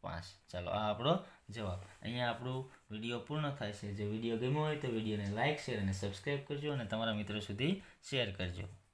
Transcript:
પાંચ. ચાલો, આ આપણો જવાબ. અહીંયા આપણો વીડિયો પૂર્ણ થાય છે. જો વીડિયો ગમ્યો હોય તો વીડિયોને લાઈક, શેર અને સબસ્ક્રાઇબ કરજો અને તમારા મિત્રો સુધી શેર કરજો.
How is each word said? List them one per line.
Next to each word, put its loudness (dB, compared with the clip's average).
પાંચ. -6
ચાલો, -4
આ 2
આપણો 4
જવાબ. -2
અહીંયા 2
આપણો -2
વીડિયો -2
પૂર્ણ 0
થાય -2
છે. -6
જો -2
વીડિયો 2
ગમ્યો 4
હોય 2
તો 0
વીડિયોને 2
લાઈક, 4
શેર -2
અને 4
સબસ્ક્રાઇબ 0
કરજો -2
અને 0
તમારા 2
મિત્રો -2
સુધી 2
શેર 2
કરજો. -2